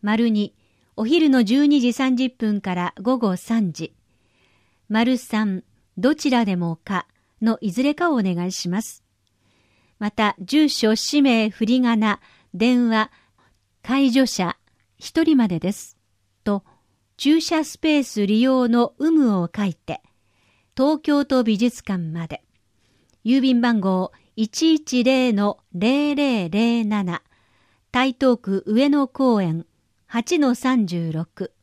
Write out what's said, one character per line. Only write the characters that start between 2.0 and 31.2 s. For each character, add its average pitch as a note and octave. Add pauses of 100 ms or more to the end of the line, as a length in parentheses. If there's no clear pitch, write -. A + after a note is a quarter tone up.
十 B3+
分 G#3+
か F#3
ら F3
午 B3
後 G3+
三 G#3
時。 D#3+ (960)
丸 A#3
三、 G#3+ (360)
ど B3
ち D4+
ら A#3+
で F#3+
も E3+
か - (360)
の A3
い G#3
ず F#3+
れ C#4+
か F4
を D4+
お A#3+
願 F3+
い F#3
し -
ま F#3+
す。 - (920)
ま G#3
た、 G#3+
住 B3+
所、 G#3+
氏 C#4+
名、 A3+
振 A3
り B3+
仮 A#3
名、 G#3 (340)
電 A#3+
話、 A3 (720)
介 C4+
助 B3+
者、 F3+ (420)
一 -
人 D#4+
ま A#3
で F3
で F3+
す。 - (480)
と、 G3+ (520)
駐 D#4
車 D#4+
ス -
ペ D4+
ー -
ス G#3
利 G#3+
用 B3+
の A#3
有 D4+
無 B3+
を E3+
書 G#3
い F3+
て、 - (720)
東 D4
京 C#4+
都 C4
美 A3
術 A#3
館 F#3+
ま E3
で。 - (840)
郵 B3+
便 B3+
番 A#3
号 F#3 (240)
一 D#4+
一 D4
零 B3+
の G3+ (140)
零 C4+
零 B3+
零 A#3
七、 G3+ (680)
台 B3+
東 B3
区 G3
上 A#3+
野 C#4
公 B3
園 E3 (400)
八 A#3
の C4
三 B3+
十 E3+
六。 D#3+ (100)